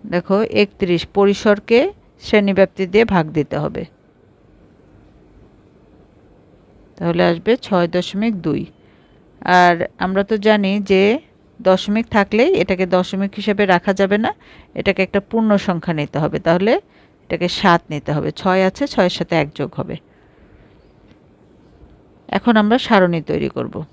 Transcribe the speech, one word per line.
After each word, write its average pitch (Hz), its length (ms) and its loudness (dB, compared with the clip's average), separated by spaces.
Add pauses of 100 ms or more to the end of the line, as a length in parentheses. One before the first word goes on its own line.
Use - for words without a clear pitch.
দেখো 190 340 -2 (240)
একত্রিশ, 175 400 -2 (160)
পরিসরকে 208 600 2 (440)
শ্রেণী 202 360 0
ব্যাপ্তি 190 320 2
দিয়ে 220 220 4
ভাগ 165 120 2 (120)
দিতে 147 260 -2
হবে। - 200 -6 (3250)
তাহলে 170 260 -2
আসবে 170 280 0 (140)
ছয় 175 300 0
দশমিক 202 380 -2 (120)
দুই। 147 160 -2 (1000)
আর 175 140 4 (240)
আমরা 190 300 -2
তো 220 60 0 (120)
জানি 202 240 2 (200)
যে 190 120 4 (560)
দশমিক 208 460 0 (100)
থাকলেই 220 360 2 (100)
এটাকে 185 240 0 (100)
দশমিক 196 440 -2
হিসেবে 208 240 0 (100)
রাখা 180 200 0
যাবে 196 240 0
না, 254 140 -2 (440)
এটাকে 190 280 -2
একটা 196 160 -2 (100)
পূর্ণ 220 200 0 (180)
সংখ্যা 170 260 -4
নিতে 147 260 -4
হবে। 156 200 -2
তাহলে 185 340 2 (520)
এটাকে 175 220 -4 (120)
সাত 170 300 4
নিতে 147 260 -8
হবে, 151 140 -2 (100)
ছয় 190 300 0
আছে, 233 140 -6 (100)
ছয়ের 180 240 2
সাথে - 180 -6
এক 151 140 0 (100)
যোগ 143 100 -4 (100)
হবে। - 160 -8 (2250)
এখন 220 320 0
আমরা 214 160 2 (100)
সারণী 180 320 2 (120)
তৈরি 139 260 -4
করব। 120 180 -8 (180)